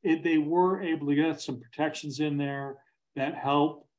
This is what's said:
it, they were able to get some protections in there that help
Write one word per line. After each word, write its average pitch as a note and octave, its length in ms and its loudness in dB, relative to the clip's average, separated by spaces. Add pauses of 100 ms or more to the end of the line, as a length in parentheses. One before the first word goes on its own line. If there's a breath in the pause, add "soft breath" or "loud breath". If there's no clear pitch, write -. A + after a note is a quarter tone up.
it, D#3+ 200 2
they E3 160 4
were F3+ 420 2
able D#3 280 -2
to C#3+ 60 2
get D3+ 260 2
some B2 200 -8
protections D3 600 -6
in D3+ 180 0
there C#3 400 -6 (360 soft breath)
that C3+ 200 -4
help D3 540 0 (100)